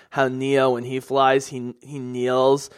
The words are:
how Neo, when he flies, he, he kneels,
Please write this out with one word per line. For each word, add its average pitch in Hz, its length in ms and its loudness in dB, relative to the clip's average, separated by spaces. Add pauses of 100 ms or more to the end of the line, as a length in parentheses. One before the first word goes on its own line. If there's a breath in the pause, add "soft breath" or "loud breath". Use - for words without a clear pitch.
(120)
how 135 160 0
Neo, 131 460 2
when 120 100 -4
he 131 160 -8
flies, 135 480 2
he, 123 340 -10
he 143 160 -16
kneels, 127 800 0